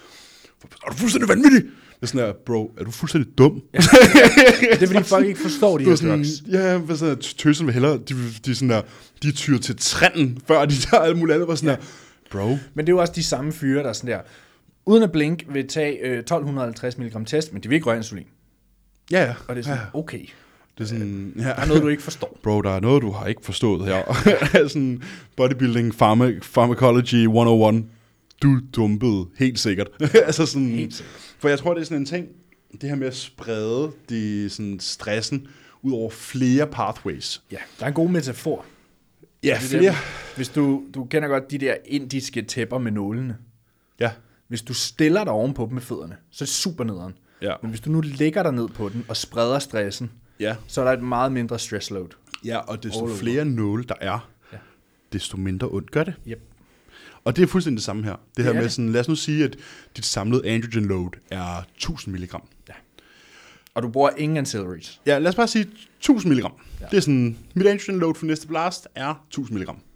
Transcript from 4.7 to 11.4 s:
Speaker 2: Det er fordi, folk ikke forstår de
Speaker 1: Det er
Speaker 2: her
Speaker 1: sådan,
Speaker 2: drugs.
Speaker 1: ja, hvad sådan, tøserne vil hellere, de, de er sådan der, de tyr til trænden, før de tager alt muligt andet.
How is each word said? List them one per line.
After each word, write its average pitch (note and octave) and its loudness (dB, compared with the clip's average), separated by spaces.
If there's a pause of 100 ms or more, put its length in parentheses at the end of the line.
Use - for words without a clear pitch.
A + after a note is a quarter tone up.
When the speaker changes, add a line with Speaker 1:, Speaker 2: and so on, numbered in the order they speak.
Speaker 2:
Det G#3 4
er F#3 4
fordi, F#3+ 4
folk F#3+ 4
ikke G3 -4
forstår F3+ 2
de C3+ 0
Speaker 1:
Det - 4
er - 8
Speaker 2:
her E3+ 8
Speaker 1:
sådan, D#3 0
Speaker 2:
drugs. D3 -4
Speaker 1:
ja, F#3 2
hvad E3 -4
sådan, D3 0
tøserne D3+ 0
vil B2+ 0
hellere, B2+ 2
de, - -8 (300)
de C3+ -4
er B2 0
sådan B2+ 0
der, G#2+ 2 (400)
de D3 0
tyr C#3 0
til A2+ -6
trænden, D3+ 0
før D#3 4
de C#3+ 2
tager - 4
alt E3 2
muligt D#3+ 2
andet. E3 0